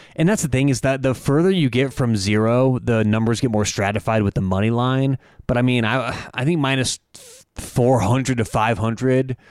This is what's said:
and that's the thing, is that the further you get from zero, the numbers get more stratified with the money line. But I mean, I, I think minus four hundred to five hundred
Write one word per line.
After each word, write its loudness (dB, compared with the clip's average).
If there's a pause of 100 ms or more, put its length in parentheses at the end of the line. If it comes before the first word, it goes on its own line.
(160)
and 2
that's 2
the -4
thing, 2
is 0
that -2
the 2
further 2
you 2
get 0
from 0
zero, 2
the 0
numbers 0
get 0
more 0
stratified -2
with 0
the -2
money 0
line. 0 (280)
But 0
I 2
mean, 2
I, -2 (160)
I -4
think 0
minus -2 (560)
four 0
hundred 0
to -2
five 0
hundred 0 (140)